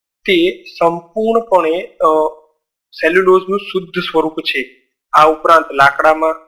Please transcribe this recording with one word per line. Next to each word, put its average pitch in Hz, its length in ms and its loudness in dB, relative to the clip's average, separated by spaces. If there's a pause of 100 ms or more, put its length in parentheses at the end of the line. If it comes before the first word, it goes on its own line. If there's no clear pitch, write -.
(260)
તે 175 380 0
સંપૂર્ણપણે, 185 1160 -2
અ, - 260 -4 (840)
સેલ્યુલોઝનું 185 680 0
શુદ્ધ 180 400 -8
સ્વરૂપ 160 400 -4
છે. 135 520 -10 (220)
આ 156 120 4
ઉપરાંત 160 460 2
લાકડામાં 156 640 2 (140)